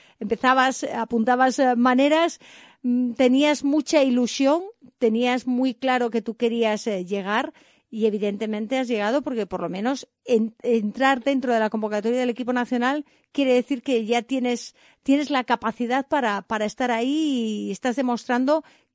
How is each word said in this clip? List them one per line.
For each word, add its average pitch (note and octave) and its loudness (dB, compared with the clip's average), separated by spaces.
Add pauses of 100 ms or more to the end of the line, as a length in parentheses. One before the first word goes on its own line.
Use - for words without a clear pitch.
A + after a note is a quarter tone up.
(200)
empezabas, B3+ 2
apuntabas, B3 0
eh, B3+ 4
maneras, C#4 2 (440)
mm, B3 0
tenías C4+ 4
mucha D4 2
ilusión, C4+ 2 (380)
tenías B3 0
muy B3+ 0
claro B3+ 0
que A3+ -2
tú A3+ -8
querías, A3+ 0
eh, F#3+ -2
llegar G#3 -4 (380)
y A3 -2
evidentemente G#3+ -2
has B3+ -2
llegado A3+ 0
porque A#3 -4
por F3+ -6
lo E3+ -4
menos G#3+ -4 (160)
en-, A3+ 0
entrar A#3 0
dentro C4+ 0
de A3+ 2
la G#3+ 0
convocatoria G#3+ -2
del B3 0
equipo A#3+ -6
nacional B3+ -2 (260)
quiere C4 2
decir B3 0
que A#3 0
ya A#3 0
tienes, B3 -4 (280)
tienes C#4+ 2
la C4 0
capacidad A#3+ -2
para, A3+ 0
para G#3+ -4
estar B3 -2
ahí A#3+ -2
y G3+ -6
estás A#3+ -4
demostrando B3+ 0 (300)